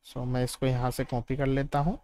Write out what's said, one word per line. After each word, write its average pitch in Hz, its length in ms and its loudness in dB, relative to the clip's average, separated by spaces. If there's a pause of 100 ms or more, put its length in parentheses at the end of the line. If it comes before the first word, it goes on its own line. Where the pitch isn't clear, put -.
So, 127 180 -8
मैं 127 200 0
इसको - 220 -2
यहाँ 123 240 2
से 127 140 -4
कॉपी 131 320 -2
कर 139 100 0
लेता 139 320 0
हूँ। 175 260 2